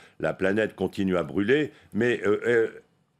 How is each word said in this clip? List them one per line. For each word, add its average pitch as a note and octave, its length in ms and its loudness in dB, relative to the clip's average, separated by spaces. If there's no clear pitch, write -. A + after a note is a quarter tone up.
La D#2 140 -2
planète G2+ 420 -2
continue F#2+ 400 -2
à E2+ 60 0
brûler, G2+ 500 0
mais, A#2 320 0
euh, G#2 200 2
euh, A2+ 200 4